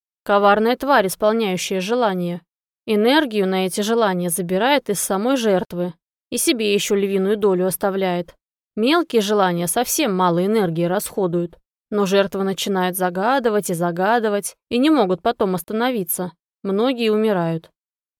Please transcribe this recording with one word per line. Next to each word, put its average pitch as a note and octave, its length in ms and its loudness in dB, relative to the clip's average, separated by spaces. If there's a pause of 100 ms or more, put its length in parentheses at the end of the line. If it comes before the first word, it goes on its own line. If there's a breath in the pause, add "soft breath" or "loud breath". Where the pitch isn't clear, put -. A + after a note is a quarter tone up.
(240)
Коварная G#3 540 4
тварь, C4 300 2
исполняющая G3+ 720 0
желания. F#3 600 -2 (440)
Энергию A3 600 2
на F#3+ 200 0
эти F#3 160 -4
желания G3+ 480 0
забирает F#3+ 600 0
из G3 120 -4
самой G#3+ 340 0
жертвы. F3+ 580 -2 (360)
И A#3+ 80 -6
себе A3 360 0
ещё G3+ 220 0
львиную G3 400 0
долю F#3+ 300 2
оставляет. F#3 680 -2 (420)
Мелкие C4+ 440 2
желания F#3 460 2
совсем A#3+ 480 0
мало F3+ 300 2
энергии F#3 400 0
расходуют. F3 760 -2 (320)
Но G3+ 140 0
жертва G3 380 0
начинает F#3+ 520 -2
загадывать G#3 760 0
и F#3 40 -2
загадывать, G3 840 -2 (140)
и A#3 80 -2
не C4+ 120 4
могут G3 320 2
потом A3 340 0
остановиться. G#3 760 -4 (300)
Многие A3+ 480 0
умирают. F#3+ 600 0 (480)